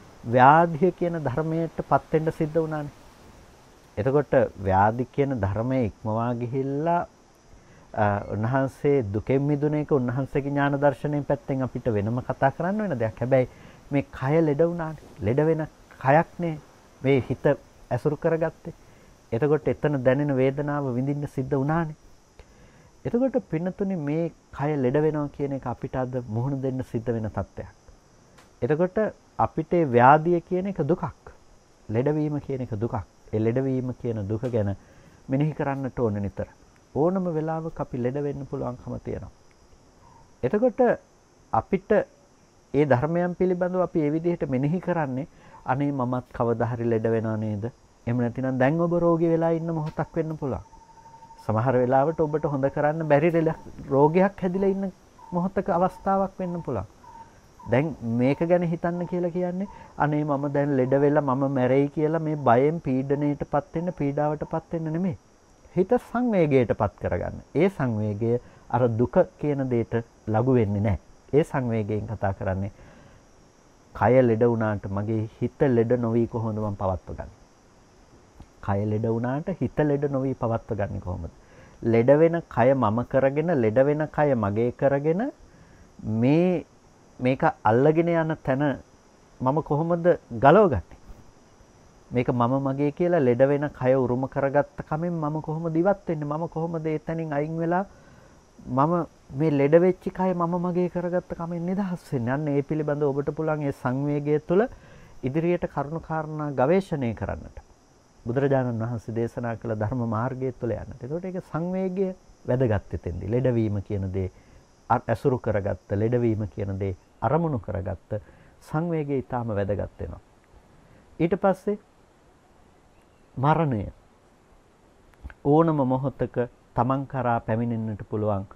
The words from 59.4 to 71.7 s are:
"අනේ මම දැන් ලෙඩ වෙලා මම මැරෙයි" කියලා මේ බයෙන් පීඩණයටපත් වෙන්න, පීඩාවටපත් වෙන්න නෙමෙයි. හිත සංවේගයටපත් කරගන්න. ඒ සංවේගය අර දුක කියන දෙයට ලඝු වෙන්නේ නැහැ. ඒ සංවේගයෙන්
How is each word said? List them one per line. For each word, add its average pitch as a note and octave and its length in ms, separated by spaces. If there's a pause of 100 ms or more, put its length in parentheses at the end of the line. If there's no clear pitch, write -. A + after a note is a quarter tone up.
"අනේ D3+ 280
මම C#3+ 260
දැන් C#3+ 280
ලෙඩ B2+ 240
වෙලා D3 200
මම C#3 300
මැරෙයි" C3+ 380
කියලා D#3 300
මේ D#3 160
බයෙන් C#3+ 460
පීඩණයටපත් C#3+ 920
වෙන්න, E3+ 220
පීඩාවටපත් D3+ 800
වෙන්න D#3+ 220
නෙමෙයි. E3+ 240 (580)
හිත F#3+ 160 (100)
සංවේගයටපත් D3+ 960
කරගන්න. F2+ 400 (140)
ඒ F3 180
සංවේගය A#2 720 (260)
අර - 240
දුක A#2 260 (200)
කියන C#3 340
දෙයට A#2 240 (320)
ලඝු A2+ 280
වෙන්නේ G2+ 280
නැහැ. G2+ 180 (320)
ඒ D3 120
සංවේගයෙන් A2 640